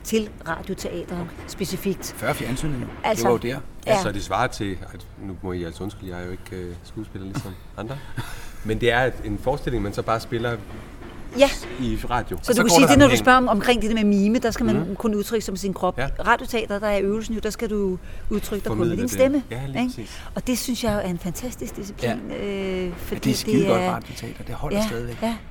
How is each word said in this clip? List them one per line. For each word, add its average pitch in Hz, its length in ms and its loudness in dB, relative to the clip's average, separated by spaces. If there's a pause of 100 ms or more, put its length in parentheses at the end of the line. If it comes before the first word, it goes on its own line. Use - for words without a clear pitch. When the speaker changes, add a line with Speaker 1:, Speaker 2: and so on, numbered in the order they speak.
Speaker 1:
til 220 240 0 (200)
radioteateret 175 720 -6
Speaker 2:
Okay. 170 100 -6 (160)
Speaker 1:
specifikt. - 680 -4
Speaker 2:
Før 120 160 -2
fjernsynet 131 480 -2
jo. 113 60 -6 (180)
Speaker 1:
Altså, 220 180 2
Speaker 2:
Det 120 60 4
var - 20 6 (180)
jo 131 60 -2
der. 139 40 -6 (280)
Speaker 1:
ja. 202 160 6
Speaker 3:
Så 107 100 0
det 98 120 -2
svarer 104 220 2
til, 98 300 -4 (180)
at 87 120 -14 (200)
nu 92 160 -8
må 92 100 -4
I 87 120 -2
altså 82 180 -8
undskylde, 98 300 -8
jeg 87 80 -8
er 90 40 -8
jo 90 60 -8
ikke, 92 260 -10
øh, 90 180 -8 (100)
skuespiller 104 420 -10
ligesom 98 260 -8 (260)
andre. 117 180 -8 (360)
<laughs> - 320 -10
Men 107 160 0
det 117 120 6
er 123 180 4 (140)
en 104 140 -2
forestilling, 127 440 -2
man 101 100 -2
så 117 100 -4
bare 113 180 0
spiller 117 360 -2 (840)
Speaker 1:
Ja. 269 100 8 (320)
Speaker 3:
i - 180 0 (120)
radio. 110 260 0
Speaker 1:
Så - 60 -8
Speaker 2:
Og - 60 -6
Speaker 1:
du 247 60 4
Speaker 2:
så 233 80 6
Speaker 1:
kan - 0 -
Speaker 2:
går 233 60 6
Speaker 1:
sige, 175 140 12
Speaker 2:
der - 60 10
Speaker 1:
det, 277 100 8
når 285 80 12
du 247 100 8
Speaker 3:
sammenhæng. - 20 4
Speaker 1:
spørger 254 200 8
om, 254 100 4
omkring 220 340 4
det 214 80 2
der 226 60 4
med 214 80 4
mime, 208 340 6
der 233 120 2
skal 233 160 0
man 220 100 4
Speaker 3:
Mhm. 175 200 0
Speaker 1:
kun 220 180 0
udtrykke 208 300 0
sig 202 80 -4
med 185 60 -4
sin 190 160 -2
krop. 180 240 0
Speaker 3:
Ja. 135 100 0 (180)
Speaker 1:
Radioteater, 220 520 0
der 214 80 -2
er 202 160 2
øvelsen 220 320 0
jo, 202 60 -2
der 214 100 -2
skal 220 200 -4
du 196 280 0 (320)
udtrykke 208 340 -2
dig 226 60 -2
kun 156 80 0
med - 80 2
Speaker 3:
Formidle 170 100 2
Speaker 1:
din 226 60 0
Speaker 3:
det. 247 80 0
Speaker 1:
stemme, 269 400 4
Speaker 3:
Ja, 120 160 -4
lige 135 160 -4
Speaker 1:
ikke? 247 120 -2
Speaker 3:
præcis. - 280 -10 (120)
Speaker 1:
Og - 120 -4
det 247 120 0
synes - 260 -4
jeg 214 80 2
jo 208 60 0
er 185 120 -2
en 170 80 -4
fantastisk 233 580 -8
disciplin, 208 340 -4 (200)
Speaker 2:
Ja. - 60 -6
Speaker 1:
øh, 190 500 -4
Speaker 2:
Ja, 175 100 -4
Speaker 1:
fordi - 240 -6
Speaker 2:
det - 100 2
er - 40 2
skide - 260 2
Speaker 1:
det - 60 4
Speaker 2:
godt - 140 4
Speaker 1:
er - 100 0
Speaker 2:
radioteater. 117 540 -8
Det 123 100 -6
holder 165 240 -2
Speaker 1:
Ja, 220 80 2
Speaker 2:
stadigvæk. 120 360 -4
Speaker 1:
ja. 226 140 -2 (140)